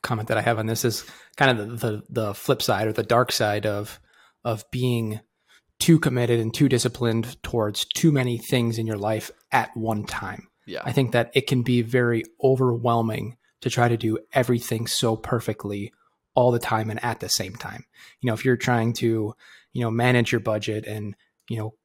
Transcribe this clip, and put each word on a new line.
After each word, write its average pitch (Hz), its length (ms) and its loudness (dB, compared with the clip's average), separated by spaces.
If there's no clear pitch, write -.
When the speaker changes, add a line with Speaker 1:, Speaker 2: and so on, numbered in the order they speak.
Speaker 1:
comment 110 280 -4
that 113 80 2
I 104 40 0
have 117 160 2
on 110 80 -2
this 113 200 -2
is 113 180 0
kind 127 240 4
of 113 200 -8
the, 123 80 -2
the, 107 220 -4
the 110 240 -2
flip - 280 0
side 107 260 0
or 104 60 -2
the 110 100 -2
dark 120 280 4
side 104 340 0
of, 104 340 -4
of 110 260 -4
being 117 480 -2
too 160 200 8
committed 120 400 2
and 113 140 -4
too 139 160 4
disciplined 117 760 0
towards 107 420 -2
too - 260 2
many 123 260 0
things 117 420 0
in 113 80 -4
your 107 100 -2
life 110 320 -2
at 120 240 0
one 110 300 -2
time. - 420 -10
Speaker 2:
Yeah. 85 200 -10
Speaker 1:
I 123 80 -4
think 127 180 2
that 117 220 0
it 131 140 2
can 127 160 2
be 120 180 2
very 120 420 2
overwhelming 117 920 2
to 123 80 -4
try 120 180 2
to 117 100 2
do 110 220 -2
everything 117 540 0
so 113 280 0
perfectly 104 800 -6
all 127 160 6
the 120 80 0
time 110 300 -2
and 110 140 -6
at 117 160 -4
the - 100 -8
same 98 260 -4
time. - 300 -14
You 127 60 -2
know, 113 60 2
if 107 120 -6
you're 127 120 6
trying 117 360 2
to, 110 400 -2
you 123 80 -4
know, 117 100 0
manage 120 400 2
your 117 100 0
budget 107 440 -4
and, 104 300 -8
you 117 80 -4
know 110 160 -6